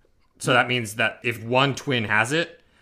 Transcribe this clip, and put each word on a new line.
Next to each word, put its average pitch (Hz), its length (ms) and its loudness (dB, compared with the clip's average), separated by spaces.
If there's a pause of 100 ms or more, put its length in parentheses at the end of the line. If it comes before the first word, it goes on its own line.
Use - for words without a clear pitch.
(400)
So 139 140 0
that 120 140 4
means 117 280 -4
that 113 280 -2
if 110 200 -4
one 127 320 2
twin 123 300 -4
has 110 260 2
it, 165 300 -4 (200)